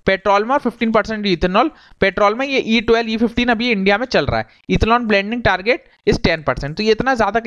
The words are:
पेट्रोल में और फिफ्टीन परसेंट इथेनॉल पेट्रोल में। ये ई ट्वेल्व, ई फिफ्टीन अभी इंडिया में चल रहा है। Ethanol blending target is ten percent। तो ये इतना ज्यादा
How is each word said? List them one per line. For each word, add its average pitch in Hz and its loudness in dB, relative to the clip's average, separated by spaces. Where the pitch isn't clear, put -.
पेट्रोल 196 2
में 240 -4
और 285 2
फिफ्टीन 226 -2
परसेंट 214 -2
इथेनॉल 190 0
पेट्रोल 202 2
में। 269 -4
ये 269 0
ई 226 0
ट्वेल्व, 226 0
ई 220 -4
फिफ्टीन 240 0
अभी 240 0
इंडिया 202 2
में 247 -4
चल 165 0
रहा 113 -2
है। 110 -6
Ethanol 220 2
blending 214 -2
target 202 0
is 151 0
ten 160 0
percent। 139 -6
तो 214 -4
ये 220 2
इतना 247 0
ज्यादा 220 0